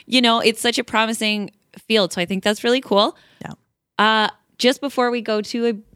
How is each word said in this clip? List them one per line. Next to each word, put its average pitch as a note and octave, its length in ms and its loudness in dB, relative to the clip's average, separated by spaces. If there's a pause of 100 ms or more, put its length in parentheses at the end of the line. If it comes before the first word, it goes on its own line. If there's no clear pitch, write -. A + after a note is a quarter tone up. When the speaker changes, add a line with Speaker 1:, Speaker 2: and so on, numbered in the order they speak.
Speaker 1:
you B3+ 140 2
know, A#3 200 2
it's A3+ 200 0
such A#3+ 180 0
a B3 60 -2
promising A3 680 -2 (360)
field. G#3 260 2
So - 80 -4
I F3 60 -2
think F#3+ 180 -4
that's G#3+ 200 0
really B3 160 2
cool. A3 360 2 (240)
Speaker 2:
Yeah. - 120 -12 (460)
Speaker 1:
Uh, G#3+ 300 2 (300)
just B3 220 2
before B3 300 -2
we A#3+ 120 -2
go G#3+ 180 -2
to A#3 280 -2
a A3+ 60 0 (220)